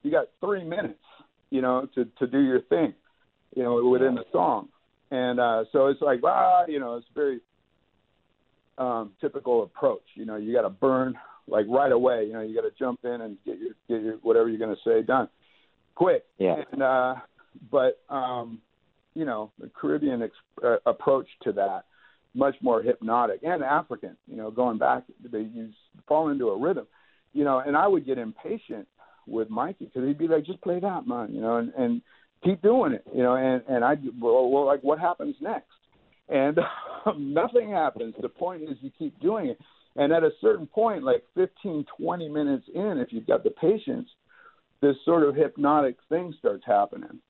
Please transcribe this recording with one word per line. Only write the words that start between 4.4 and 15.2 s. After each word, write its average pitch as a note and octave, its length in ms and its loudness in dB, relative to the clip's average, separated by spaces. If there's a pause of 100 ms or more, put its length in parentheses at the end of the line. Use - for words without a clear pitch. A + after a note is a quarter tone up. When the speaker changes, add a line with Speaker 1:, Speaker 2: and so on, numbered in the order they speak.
Speaker 1:
And, B2 280 -2
uh, A2+ 320 2
so C3+ 160 4
it's C#3 140 0
like, C#3 220 2
ah, F3+ 440 4
you D3+ 120 -4
know, A#2+ 180 -6
it's A#2 180 -14
very, C#3 240 -2 (1400)
um, A2+ 440 -4
typical B2+ 420 0
approach. A2 400 -2 (120)
You A2 100 -12
know, A2 100 -8
you G#2+ 180 -6
gotta A#2 160 2
burn, B2+ 460 0 (320)
like, G#2+ 220 2
right C3+ 220 4
away. A#2+ 340 4
You G#2+ 80 -8
know, A2+ 80 -10
you A2 140 -8
gotta A2 220 -2
jump B2+ 260 -4
in A#2+ 180 -6
and G#2+ 240 -12
get G#2 120 -8
your, A2+ 160 -10 (140)
get A2+ 160 -2
your, A2 140 -4
whatever A2+ 320 4
you're A2 100 -4
gonna A2 160 -4 (100)
say A2+ 160 4
done B2 280 0 (680)